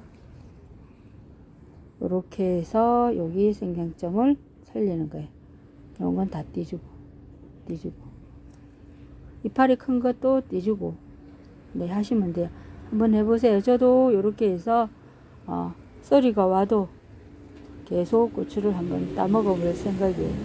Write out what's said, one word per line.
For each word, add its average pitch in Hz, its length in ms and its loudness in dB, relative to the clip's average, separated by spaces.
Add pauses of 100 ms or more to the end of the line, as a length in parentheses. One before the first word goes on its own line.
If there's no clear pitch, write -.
(2000)
이렇게 180 580 -2
해서 233 580 2
여기 180 360 0
생장점을 180 840 -2 (280)
살리는 175 460 -4
거예요. 151 180 -12 (680)
이런 180 180 -2
건 190 120 -2
다 170 140 -8
띄주고, 170 400 -10 (840)
띄주고. - 440 -12 (1300)
이파리 254 320 2
큰 247 240 -2
것도 262 480 0
띄주고, 185 480 -4 (800)
네, 175 140 -6
하시면 202 440 -2
돼요. 175 160 -2 (440)
한번 220 220 4
해보세요. 214 480 4
저도 247 500 6
요렇게 208 380 2
해서, 226 360 0 (600)
어, 175 260 -6 (300)
썰이가 233 440 4
와도 190 420 2 (1000)
계속 220 480 0
고추를 202 420 -2
한번 180 380 -4
따먹어 196 400 2
볼 175 180 0
생각이에요. 185 600 -2 (100)